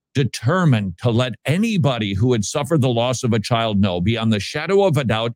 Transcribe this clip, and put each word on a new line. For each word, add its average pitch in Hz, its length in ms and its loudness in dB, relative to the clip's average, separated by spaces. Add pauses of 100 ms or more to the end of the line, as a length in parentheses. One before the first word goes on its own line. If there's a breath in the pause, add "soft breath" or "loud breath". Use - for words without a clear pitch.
(140)
determined 127 840 0
to 127 100 -2
let 120 240 0 (120)
anybody 143 680 0
who 120 200 2
had 110 120 0
suffered 147 360 0
the 131 80 2
loss 120 340 0
of 113 100 0
a 113 60 2
child 113 400 0
know, 92 200 0
beyond 113 320 0
the 107 80 2
shadow 170 440 0
of 180 140 2
a 147 60 0
doubt, 113 320 -2